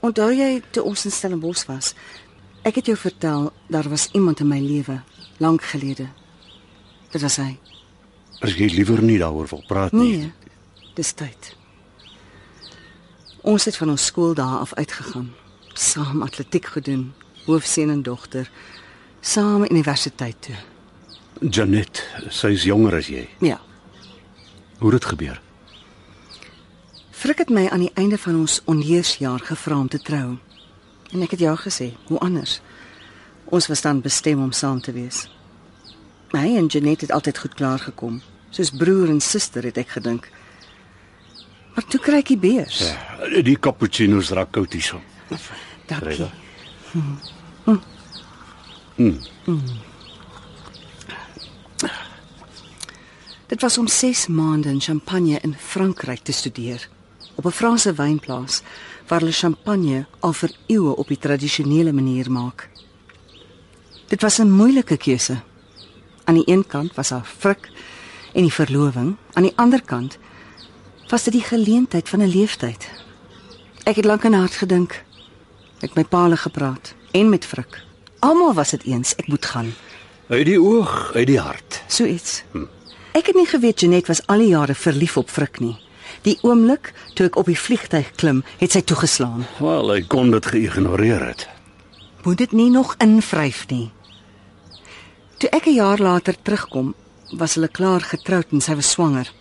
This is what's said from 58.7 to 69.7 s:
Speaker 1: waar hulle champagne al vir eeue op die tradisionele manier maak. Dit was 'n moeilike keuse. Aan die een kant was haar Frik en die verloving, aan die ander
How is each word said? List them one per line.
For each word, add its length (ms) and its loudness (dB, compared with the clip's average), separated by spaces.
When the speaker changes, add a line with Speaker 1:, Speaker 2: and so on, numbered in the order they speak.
Speaker 1:
waar 120 0
hulle 120 0
champagne 760 0
al 120 0
vir 180 -4
eeue 300 2
op 120 -4
die 100 -4
tradisionele 760 0
manier 380 0
maak. 380 -6
Dit 140 -2
was 160 2
'n 120 6
moeilike 460 6
keuse. 440 0
Aan 100 4
die 140 4
een 180 4
kant 280 -6
was 160 -4
haar 140 -6
Frik 320 -2
en 80 4
die 100 4
verloving, 640 0
aan 100 2
die 140 4
ander 260 4